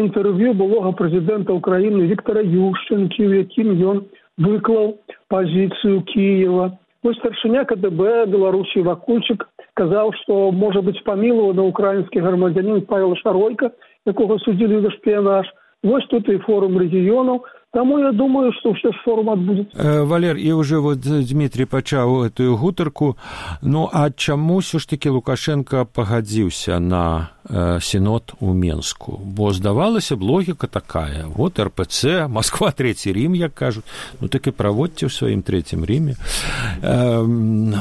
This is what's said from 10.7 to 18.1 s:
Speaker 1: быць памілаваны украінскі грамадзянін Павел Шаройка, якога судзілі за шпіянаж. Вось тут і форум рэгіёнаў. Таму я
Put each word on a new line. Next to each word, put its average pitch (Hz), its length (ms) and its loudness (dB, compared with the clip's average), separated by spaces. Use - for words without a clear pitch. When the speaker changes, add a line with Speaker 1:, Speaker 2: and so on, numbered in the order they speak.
Speaker 1:
быць 190 220 -2
памілаваны 202 640 2
украінскі 190 560 0
грамадзянін 185 640 2
Павел 190 320 2
Шаройка, 220 500 0
якога 202 360 2
судзілі 214 380 2
за 202 140 2
шпіянаж. 196 560 0
Вось 240 260 2
тут 233 220 0
і 196 160 0
форум 196 320 2
рэгіёнаў. 220 640 2
Таму 262 220 2
я 277 140 2